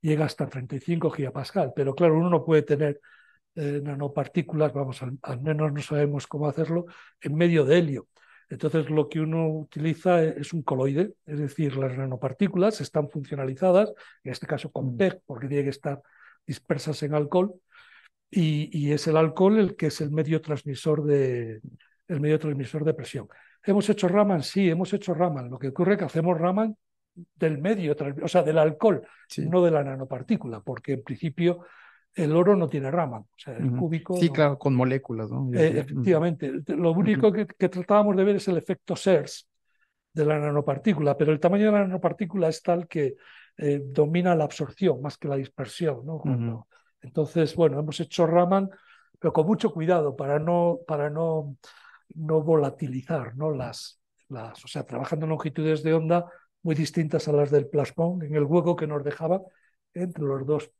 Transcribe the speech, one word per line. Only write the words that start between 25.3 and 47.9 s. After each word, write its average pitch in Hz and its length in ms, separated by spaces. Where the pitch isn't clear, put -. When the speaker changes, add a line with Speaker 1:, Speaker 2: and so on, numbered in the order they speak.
Speaker 1:
Lo 127 80
que 139 100
ocurre 175 240
es 202 60
que 180 80
hacemos 165 340
Raman 208 340
del 156 240
medio, 170 360
trans-, 143 280
o 170 60
sea, 180 140
del 156 160
alcohol, 156 480
Speaker 2:
Sí. 156 180
Speaker 1:
no 180 160
de 175 80
la 147 140
nanopartícula, 131 760
porque 127 340
en 127 100
principio 170 560
el 151 200
oro 180 220
no 170 120
tiene 135 220
Raman, 135 320
o - 160
sea, - 160
el 117 120
Speaker 2:
Ujú. 123 140
Speaker 1:
cúbico 165 380
Speaker 2:
Sí, 170 100
Speaker 1:
no. 147 60
Speaker 2:
claro, 143 240
con 139 160
moléculas, 127 560
¿no? 131 220
Ya, 120 80
Speaker 1:
Eh, 160 80
Speaker 2:
ya. 170 120
Ujú. - 0
Speaker 1:
efectivamente, 147 720
lo 165 240
único 190 360
Speaker 2:
Ujú. 190 80
Speaker 1:
que, 214 100
que - 220
tratábamos 202 480
de 190 80
ver 202 120
es 196 120
el 180 80
efecto 175 400
Serres 156 500
de 156 120
la 156 140
nanopartícula, 147 800
pero 156 160
el 151 80
tamaño 202 260
de 214 60
la 208 80
nanopartícula 180 680
es 156 140
tal 175 260
que, 143 280
eh, 143 280
domina 156 500
la 156 100
absorción 147 580
más 147 160
que 156 100
la 139 80
dispersión, 135 720
¿no? 156 120
Cuando 120 340
Speaker 2:
Ujú. 123 140
Speaker 1:
entonces, 151 540
bueno, 151 260
hemos 151 200